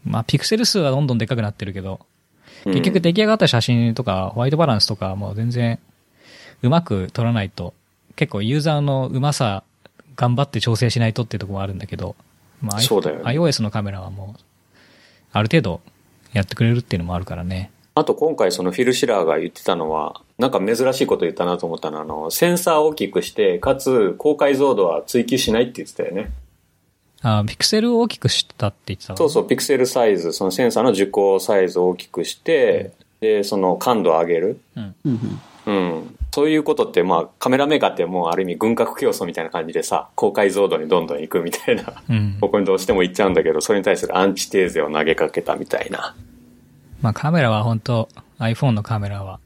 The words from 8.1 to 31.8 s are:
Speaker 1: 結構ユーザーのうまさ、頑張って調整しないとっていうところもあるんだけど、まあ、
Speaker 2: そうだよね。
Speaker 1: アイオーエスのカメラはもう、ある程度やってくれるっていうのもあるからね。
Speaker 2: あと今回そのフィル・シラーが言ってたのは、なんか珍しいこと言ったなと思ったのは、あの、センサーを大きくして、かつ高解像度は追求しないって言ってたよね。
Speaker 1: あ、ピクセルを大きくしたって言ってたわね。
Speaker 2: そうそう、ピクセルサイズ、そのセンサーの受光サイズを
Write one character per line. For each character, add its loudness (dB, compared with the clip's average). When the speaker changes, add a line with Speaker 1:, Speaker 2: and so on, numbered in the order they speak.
Speaker 1:
結 -2
構 -4
ユ 0
ー 0
ザ 0
ー 0
の -2
う -4
ま 2
さ、 -2
頑 2
張 2
っ -2
て -4
調 0
整 2
し -2
な 2
い -2
と -4
っ -4
て -8
い -4
う -6
と -8
こ -8
ろ -6
も -4
あ -6
る -6
ん -8
だ -12
け -12
ど、 -8
ま -4
あ、 -2
Speaker 2:
そ 2
う 0
だ -2
よ -4
ね。 -10
Speaker 1:
ア 0
イ 0
オ 2
ー 4
エ 0
ス -2
の -2
カ -4
メ -6
ラ -10
は -12
も -14
う、 -20
あ 2
る 2
程 4
度 -4
や 2
っ 2
て -12
く 2
れ 4
る 2
っ -4
て -4
い 0
う -4
の -6
も -4
あ -2
る -6
か -10
ら -8
ね。 -6
Speaker 2:
あ 2
と 2
今 -2
回 2
そ -4
の -2
フ -6
ィ 4
ル・ 2
シ 0
ラ 2
ー 2
が 2
言 -4
っ -8
て -20
た 2
の -4
は、 -4
な 2
ん 0
か 0
珍 0
し -2
い 0
こ 0
と -2
言 0
っ -8
た -2
な -2
と -8
思 -6
っ -10
た -6
の -10
は、 -10
あ -12
の、 -8
セ 2
ン 2
サ 2
ー 4
を 4
大 -2
き -4
く -2
し -8
て、 2
か 0
つ 2
高 2
解 2
像 2
度 2
は -2
追 0
求 0
し 0
な 2
い 4
っ -10
て -12
言 -12
っ -20
て -20
た -6
よ -8
ね。 -8
Speaker 1:
あ、 2
ピ -8
ク -2
セ 2
ル 0
を 4
大 2
き -10
く 0
し -2
た -2
っ -2
て -20
言 -8
っ -18
て -20
た -12
わ -12
ね。 -12
Speaker 2:
そ 4
う 4
そ 2
う、 -2
ピ 2
ク -4
セ 2
ル 4
サ 2
イ 4
ズ、 -2
そ -4
の 0
セ 0
ン 4
サ 2
ー 4
の 4
受 2
光 2
サ 2
イ 4
ズ -2
を 4